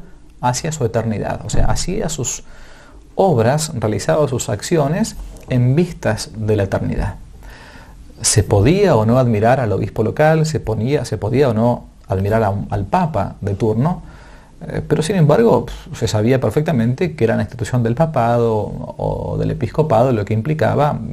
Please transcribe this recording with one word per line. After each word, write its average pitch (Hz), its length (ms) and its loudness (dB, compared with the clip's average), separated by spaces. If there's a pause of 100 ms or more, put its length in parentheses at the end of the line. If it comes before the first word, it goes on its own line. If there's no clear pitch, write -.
(400)
hacia 123 320 -2
su 135 140 -2
eternidad, 107 600 -2
o 101 40 -8
sea, - 160 4
hacia - 420 0
sus - 380 -6 (680)
obras, 151 600 2
realizaba 117 540 0
sus 120 180 -4
acciones 156 720 -2 (320)
en 127 260 4
vistas 117 640 -2
de 107 180 0
la 98 80 2
eternidad. 98 520 -2 (1080)
Se - 220 2
podía 151 520 4
o 107 100 2
no 120 140 4
admirar 120 400 4
al 104 140 0
obispo 110 280 -2
local, 156 440 2
se 151 160 -2
ponía, 110 420 -2
se 110 140 -6
podía 120 320 2
o 110 40 0
no 120 340 0 (200)
admirar 101 360 0
a 98 80 2
un, 101 180 -4
al 101 160 -4
papa 151 560 -2
de 101 140 -4
turno, 120 460 0 (600)
eh, - 260 -6
pero 156 160 0
sin 202 140 -2
embargo, 156 480 4
pf, - 340 -14
se 113 80 -2
sabía 113 320 2
perfectamente 127 760 0
que - 80 0
era 113 120 2
la 110 80 0
institución 117 400 -2
del 117 120 0
papado 120 600 2 (420)
o 98 400 -4
del 107 140 0
episcopado 120 600 2
lo 107 140 0
que 110 80 -2
implicaba, 113 640 0 (140)